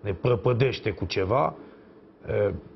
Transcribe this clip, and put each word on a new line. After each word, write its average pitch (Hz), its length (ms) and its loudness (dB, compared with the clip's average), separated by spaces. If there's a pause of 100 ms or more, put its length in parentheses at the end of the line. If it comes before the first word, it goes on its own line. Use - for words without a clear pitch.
ne 104 120 -2
prăpădește 123 760 2
cu - 140 -6
ceva. 104 500 0 (720)
Uh, 104 260 0 (220)